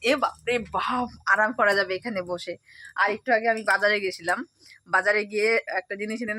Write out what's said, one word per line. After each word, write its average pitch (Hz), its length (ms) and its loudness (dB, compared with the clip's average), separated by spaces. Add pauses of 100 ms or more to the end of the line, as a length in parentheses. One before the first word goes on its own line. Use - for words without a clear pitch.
এ - 20 4 (120)
বাপরে 214 320 -2 (200)
বাপ, 247 340 -2 (240)
আরাম 214 260 4
করা 208 200 4
যাবে 190 200 -2
এখানে 208 200 -6 (120)
বসে। 175 220 -8 (480)
আর 202 140 4
একটু - 200 -8
আগে 220 180 0
আমি 220 80 -2 (100)
বাজারে 208 340 4
গেছিলাম, 180 340 -2 (560)
বাজারে 208 260 4 (100)
গিয়ে 208 180 2 (300)
একটা 196 220 -10
জিনিস 214 220 -6
এনে 214 160 -6